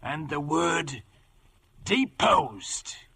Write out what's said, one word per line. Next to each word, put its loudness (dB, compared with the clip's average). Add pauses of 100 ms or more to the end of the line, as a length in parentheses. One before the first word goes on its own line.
And -8
the -4
word 0 (800)
deposed. 2 (200)